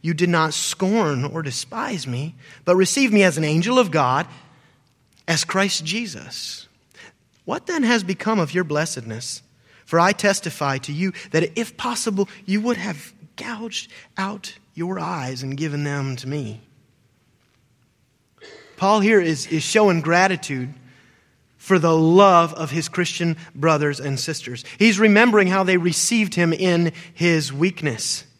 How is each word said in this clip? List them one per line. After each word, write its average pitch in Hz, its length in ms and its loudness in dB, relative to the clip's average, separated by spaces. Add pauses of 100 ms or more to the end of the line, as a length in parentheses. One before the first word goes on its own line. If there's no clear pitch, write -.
you 165 140 -4
did 175 140 0
not 160 260 2
scorn 185 680 -2
or 156 180 -6
despise 160 640 -8
me, 135 280 -8 (300)
but 180 120 4
received 208 360 2
me 208 100 6
as 175 140 4
an 156 80 -2
angel 170 340 2
of 214 120 2
God, 143 360 0 (1000)
as 165 180 -2
Christ 190 400 -2
Jesus. 170 840 -10 (760)
What - 220 -8
then 339 160 -2
has 233 220 2
become 202 340 -2
of 151 160 -2
your 180 80 0
blessedness? 139 800 -6 (420)
For 165 140 0
I 180 140 4
testify 160 680 -2
to 135 140 -10
you 180 200 -4 (200)
that 160 260 0
if 233 180 -8
possible, 214 520 -4 (180)
you 196 140 0
would 233 160 -2
have 180 360 -10 (220)
gouged - 560 -12 (260)
out 196 380 -10 (200)
your 180 260 -6
eyes 135 420 -8
and 135 140 -8
given 147 260 -4
them 143 340 -4
to 131 120 -12
me." 123 320 -8 (2250)
Paul 202 240 2
here 208 200 6
is, 160 280 -2
is 160 160 -2
showing 196 380 4
gratitude 160 680 0 (840)
for 190 220 2
the 165 180 4
love 170 580 6
of 156 160 -8
his 156 180 -4
Christian 170 480 -4 (180)
brothers 147 440 0
and 139 220 -4
sisters. 127 440 -8 (140)
He's 208 200 4
remembering 208 500 6
how 190 160 2
they 180 140 2
received 180 560 0
him 170 180 2
in 170 400 2 (220)
his 160 380 0
weakness. 151 720 -4 (160)